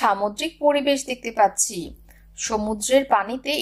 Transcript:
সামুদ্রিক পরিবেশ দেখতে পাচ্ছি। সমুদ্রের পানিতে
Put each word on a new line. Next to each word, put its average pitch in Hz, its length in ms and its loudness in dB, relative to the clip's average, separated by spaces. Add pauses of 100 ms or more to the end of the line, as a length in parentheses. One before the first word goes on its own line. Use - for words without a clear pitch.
সামুদ্রিক 208 520 -2 (120)
পরিবেশ 285 340 2 (120)
দেখতে 240 280 -8
পাচ্ছি। 196 400 2 (600)
সমুদ্রের 214 640 2 (100)
পানিতে 226 360 0 (120)